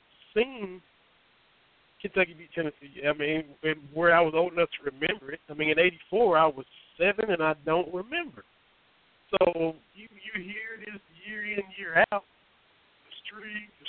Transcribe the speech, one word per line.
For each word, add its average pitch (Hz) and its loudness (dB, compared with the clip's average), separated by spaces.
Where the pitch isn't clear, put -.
seen 214 -4
Kentucky 180 -2
beat 165 -20
Tennessee. 143 -8
I 147 4
mean, 151 -2
and 156 0
where 170 6
I 170 8
was 160 2
old 170 2
enough 165 0
to 143 -6
remember 143 -6
it. 147 -12
I 151 -12
mean, 151 -2
in 156 2
eighty-four, 180 2
I 160 8
was 135 -2
seven, 202 0
and 165 0
I 156 2
don't 165 0
remember. 247 -6
So 170 2
you, 208 -20
you 208 -20
hear 220 -12
this 208 -14
year 214 -10
in, 208 -6
year 180 2
out, 202 -4
the - -20
streak, 214 -14
the 143 -14